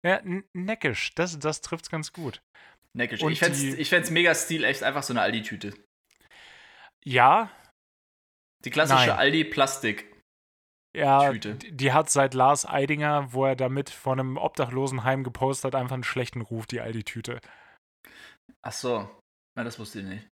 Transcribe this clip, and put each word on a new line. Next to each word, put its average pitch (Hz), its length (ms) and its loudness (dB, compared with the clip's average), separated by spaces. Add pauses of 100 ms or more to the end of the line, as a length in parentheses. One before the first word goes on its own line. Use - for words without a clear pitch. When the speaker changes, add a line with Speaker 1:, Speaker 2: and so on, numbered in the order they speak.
Speaker 1:
ja, - 120 2
n-, 190 260 -8 (100)
neckisch. 180 600 -4
Das, 170 240 -2
das 151 220 -4
trifft's - 280 -10
ganz 156 220 -8
gut. 156 300 -10 (520)
Speaker 2:
Neckisch. 120 280 -4
Speaker 1:
Und 156 100 0
Speaker 2:
Ich 156 80 -2
fänd's, 147 200 2
Speaker 1:
die 135 160 0
Speaker 2:
ich 156 120 -4
fänd's 170 240 2
mega 165 240 4
Stil, 156 300 -2
echt 135 180 0
einfach 135 200 0
so 127 100 -6
eine 113 80 2
Aldi-Tüte. 104 520 -2 (1300)
Speaker 1:
Ja. 143 440 6 (1160)
Speaker 2:
Die 123 40 -6
klassische 131 380 6
Speaker 1:
Nein. 117 100 2
Speaker 2:
Aldi-Plastik. 139 960 0 (840)
Speaker 1:
Ja, 139 360 4
Speaker 2:
Tüte. 107 240 -6
Speaker 1:
d-, 151 160 -16
die 135 220 0
hat 156 160 4
seit 135 240 2
Lars 135 320 4
Eidinger, 147 680 -2
wo 135 120 0
er 135 100 2
damit 131 340 -4
vor - 240 -4
einem 131 240 -4
Obdachlosenheim 131 840 -2
gepostet 131 500 -4
hat, 135 80 0
einfach 123 120 -6
einen 127 100 -6
schlechten 123 380 -6
Ruf, 110 260 -8
die 113 140 -8
Aldi-Tüte. 113 580 -8 (1200)
Speaker 2:
Ach - 120 -10
so. 110 360 -4 (480)
Na, 120 60 -6
das 117 160 -10
wusste 107 200 -12
ich 98 60 -10
nicht. 98 300 -12